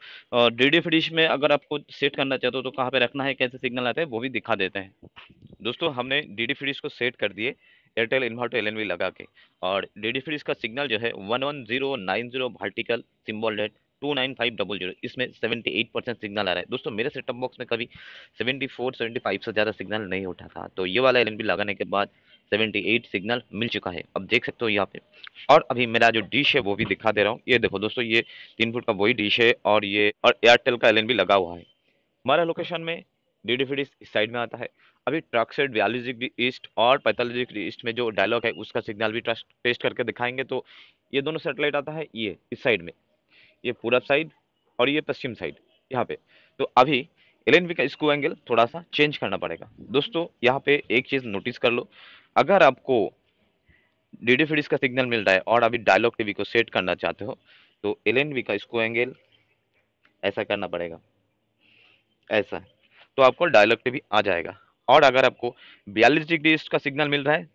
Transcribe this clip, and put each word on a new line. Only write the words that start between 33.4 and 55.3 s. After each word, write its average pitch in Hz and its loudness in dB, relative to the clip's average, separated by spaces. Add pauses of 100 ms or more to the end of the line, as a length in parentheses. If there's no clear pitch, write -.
डीडी 123 0
फ्री 139 -6
डिश 135 -6 (120)
इस 107 -20
साइड 113 0
में 120 -6
आता 117 -8
है। 120 -10 (380)
अभी 151 -2
ट्रक 117 -2
सेट 139 -2
बयालीस 110 0
डिग्री 123 -8 (100)
ईस्ट 123 -4
और 123 4
पैंतालीस 120 -2
डिग्री 107 -6
ईस्ट - -12
में 117 -4
जो 120 -2
डायलॉग 107 0
है 113 0
उसका - -8
सिग्नल 110 -4
भी 117 -4
ट्रस्ट, 113 -4 (180)
टेस्ट 120 -2
करके 123 -2
दिखाएंगे। 123 -6
तो 127 -6 (500)
ये 139 0
दोनों 156 -4
सैटेलाइट 147 -2
आता 147 -4
है, 156 -8
ये 104 -6 (160)
इस 117 -14
साइड 107 2
में, 85 -14 (720)
ये 120 -4
पूरब 120 0
साइड 151 0 (480)
और 127 4
ये 147 0
पश्चिम 135 -6
साइड 80 -8 (360)
यहाँ 123 -2
पे। 78 -10 (420)
तो 135 -4
अभी 127 4 (380)
एल 120 4
एन 175 6
बी 170 -8
का 151 -2
इसको 147 0
एंगल 143 -2 (140)
थोड़ा 117 4
सा 170 -8 (100)
चेंज 147 2
करना 98 -4
पड़ेगा। 85 -8 (100)
दोस्तों, 143 -2 (180)
यहाँ 131 2
पे 143 2
एक 123 0
चीज़ 131 -4
नोटिस 101 -6
कर 123 2
लो, 120 -2 (480)
अगर 165 6
आपको 135 4 (1300)
डीडी 127 6
फ्री 151 -2
डिश 147 0
का 151 -2
सिग्नल 127 0
मिल 117 0
रहा 95 6